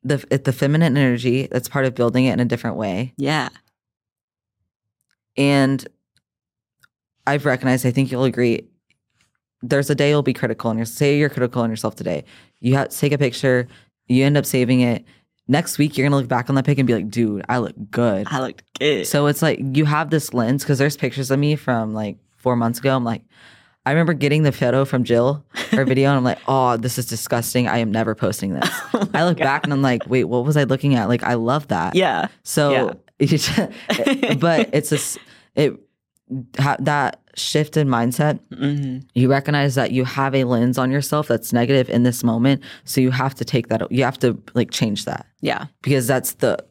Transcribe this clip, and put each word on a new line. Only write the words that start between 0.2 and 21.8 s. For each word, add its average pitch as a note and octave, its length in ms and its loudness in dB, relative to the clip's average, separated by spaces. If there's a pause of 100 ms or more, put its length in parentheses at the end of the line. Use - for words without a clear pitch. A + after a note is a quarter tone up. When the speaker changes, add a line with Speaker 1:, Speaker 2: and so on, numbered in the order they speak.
Speaker 1:
it, C#3 140 0
the C3 80 0
feminine D3 440 2
energy, B2+ 500 0
that's B2+ 220 -4
part C3+ 160 -2
of B2+ 100 -2
building B2 300 2
it B2+ 80 2
in A#2+ 60 0
a B2 60 2
different A2+ 320 -4
way. G#2+ 400 -4
Speaker 2:
Yeah. C#3 320 -2 (1900)
Speaker 1:
And C#3 500 2 (1400)
I've C#3 200 0
recognized, B2+ 400 0
I B2+ 60 2
think C3 200 0
you'll B2+ 120 0
agree, A#2+ 440 0 (960)
there's C#3 280 0
a D3 60 2
day C#3+ 140 2
you'll D3 140 2
be C3 100 0
critical A#2 360 -4
on A2+ 80 -2
your-, A2+ 80 -2
say C#3+ 320 0
you're D3 120 2
critical B2 320 -2
on A2+ 80 0
yourself A2 260 -6
today. F2 280 -6 (360)
You B2+ 180 2
ha-, C#3 80 0
take - 260 -2
a D3 60 0
picture, B2+ 500 0 (400)
you B2+ 180 4
end C#3+ 120 4
up C#3 80 0
saving B2+ 360 2
it. A#2+ 220 0 (460)
Next D3+ 280 0
week, D3 200 0
you're C3+ 80 2
gonna C#3+ 120 2
look B2+ 100 -2
back B2 220 -2
on C#3 60 0
that C3+ 100 0
pic C#3+ 120 2
and C3+ 80 2
be A#2+ 80 2
like, G#2+ 160 -2
"Dude, G#2+ 380 -2
I B2 120 0
look A2 140 -6 (160)
good." G#2+ 400 0
Speaker 2:
I C#3 120 -4
looked - 220 -10 (160)
good. C3 280 -2
Speaker 1:
So D3 200 2
it's C#3+ 140 0
like, D#3 200 0
you C#3 240 0
have D3+ 240 0
this D3+ 240 -2
lens, B2 320 0
'cause C#3+ 120 0
there's C#3+ 200 0
pictures C3+ 340 -4
of C3+ 80 2
me D3 160 2
from, A2+ 380 -2